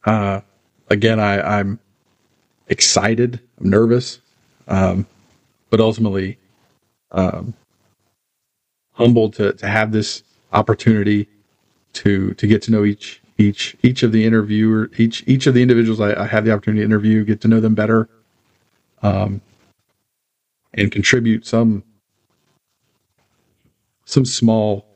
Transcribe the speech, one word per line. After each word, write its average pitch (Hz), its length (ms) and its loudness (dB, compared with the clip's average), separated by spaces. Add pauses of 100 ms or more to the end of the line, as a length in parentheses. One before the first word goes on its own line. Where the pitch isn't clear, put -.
Uh, 101 360 -2 (500)
again, 110 280 2
I, 104 400 0
I'm 101 220 -6 (880)
excited, 113 720 -2 (180)
I'm - 120 -2
nervous, 113 500 0 (480)
um, 95 380 -2 (640)
but 113 100 2
ultimately, 107 580 -2 (720)
um, 92 440 -4 (1400)
humbled 113 420 2
to, 101 200 -2
to - 120 -12
have 110 260 -2
this - 300 -4 (300)
opportunity 104 760 0 (680)
to, 98 400 -2
to - 120 -6
get 104 160 2
to - 80 -6
know 107 140 2
each, - 360 -6 (180)
each, - 440 0
each 127 200 2
of 113 100 0
the 110 120 2
interviewer, 110 720 0
each, 117 300 -2
each 131 200 0
of 135 80 4
the 123 80 4
individuals 117 380 2
I, 104 220 -2
I 101 40 -6
have 107 180 -2
the 110 80 2
opportunity 107 280 -2
to 107 60 -2
interview, 107 380 2
get 107 180 -2
to 117 60 0
know 110 120 4
them 110 140 2
better, 110 340 0 (920)
um, 98 380 -2 (1300)
and 98 200 -2
contribute 110 520 0
some, 113 380 0 (2250)
some 135 200 0
small 110 720 -2